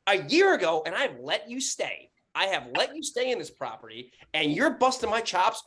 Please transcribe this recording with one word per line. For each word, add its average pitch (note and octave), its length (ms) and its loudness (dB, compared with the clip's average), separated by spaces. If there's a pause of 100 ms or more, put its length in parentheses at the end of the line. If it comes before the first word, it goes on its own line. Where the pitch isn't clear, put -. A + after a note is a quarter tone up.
a G3+ 160 4
year F4 300 6
ago, E3+ 320 2
and E3+ 80 -4
I've A3 260 -2
let D3+ 300 -4
you B3 100 -8
stay. B2 500 -6 (260)
I F3 100 0
have E3 300 -2
let C4 200 0
you D#4 80 -10
stay B3+ 280 -2
in A#3 80 0
this D3 120 -10
property, A2+ 600 -12 (220)
and D#3 180 0
you're A3+ 200 2
busting B3 380 0
my A3 120 0
chops A3 460 0